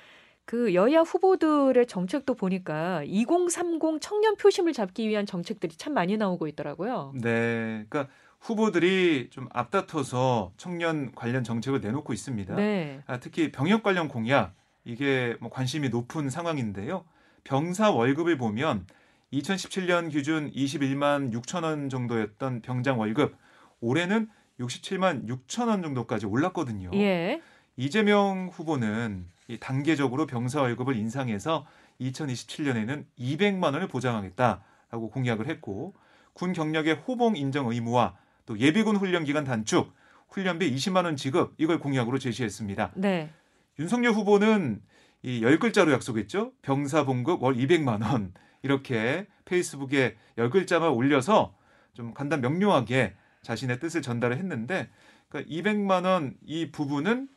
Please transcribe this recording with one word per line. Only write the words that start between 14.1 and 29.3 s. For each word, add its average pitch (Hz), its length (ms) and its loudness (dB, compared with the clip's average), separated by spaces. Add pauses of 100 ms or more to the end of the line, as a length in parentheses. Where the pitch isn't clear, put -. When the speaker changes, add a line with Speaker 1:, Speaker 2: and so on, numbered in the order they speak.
Speaker 2:
이게 123 560 -2
뭐 117 100 -10
관심이 131 380 -4
높은 123 420 -2
상황인데요. 143 760 -4 (400)
병사 180 460 2
월급을 143 460 4
보면 117 480 -2 (460)
이천십칠 185 560 -4
년 170 220 2
기준 151 440 -2
이십일만 139 760 0
육천 120 320 -6
원 151 260 -2
정도였던 120 720 -4
병장 127 380 -2
월급, 110 380 0 (420)
올해는 175 500 0 (300)
육십칠만 139 720 -2
육천 226 400 -4
원 202 120 2
정도까지 127 440 -4
올랐거든요. 117 680 -2
Speaker 1:
예. 202 460 0 (360)
Speaker 2:
이재명 196 760 2
후보는 113 760 -2 (220)